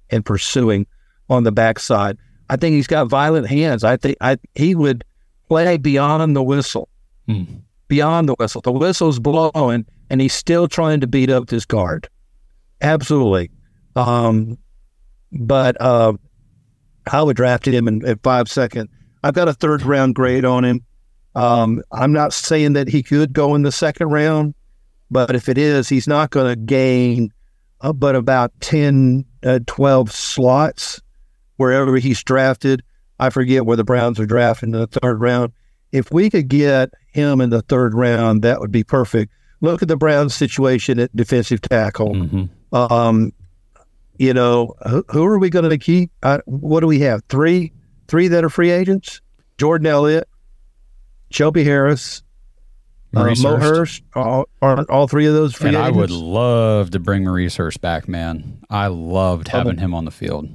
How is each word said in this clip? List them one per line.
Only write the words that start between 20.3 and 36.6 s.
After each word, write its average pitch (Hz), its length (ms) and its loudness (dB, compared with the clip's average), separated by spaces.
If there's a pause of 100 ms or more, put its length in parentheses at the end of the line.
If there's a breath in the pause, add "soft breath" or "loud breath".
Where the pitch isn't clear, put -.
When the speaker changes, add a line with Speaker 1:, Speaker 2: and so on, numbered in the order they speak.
Speaker 1:
on 127 200 2
him. 123 200 0 (500)
Um, 120 460 2 (100)
I'm 131 220 0
not 151 200 0
saying 151 400 0
that 139 140 0
he 143 140 0
could 143 320 0
go 147 220 2
in 147 80 2
the 139 80 0
second 160 380 -4
round, 151 440 0 (560)
but 123 260 0
if 120 140 -4
it 127 80 0
is, 143 320 2
he's 131 180 0
not 147 240 0
gonna 127 240 0
gain, 123 760 0 (500)
uh, 147 120 -4
but 139 220 0
about 123 440 0
ten, 135 640 2 (180)
uh, 127 240 2
twelve 131 440 2
slots - 880 -2 (540)
wherever 131 420 2
he's 127 260 -2
drafted. 131 600 0 (360)
I 131 100 0
forget 127 360 0
where 113 120 0
the 113 60 2
Browns 120 360 0
are 110 60 -2
drafting 113 480 0
in 113 60 -2
the 113 80 -2
third 117 340 -2
round. 120 320 0 (380)
If 135 200 -2
we 190 180 2
could 151 200 -2
get 139 420 2 (220)